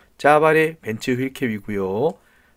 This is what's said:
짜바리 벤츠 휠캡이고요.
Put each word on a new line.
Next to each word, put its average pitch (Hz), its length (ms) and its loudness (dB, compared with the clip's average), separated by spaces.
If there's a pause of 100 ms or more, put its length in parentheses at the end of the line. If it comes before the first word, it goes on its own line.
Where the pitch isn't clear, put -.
(160)
짜바리 156 640 4
벤츠 113 320 -6
휠캡이고요. 113 1040 -4 (380)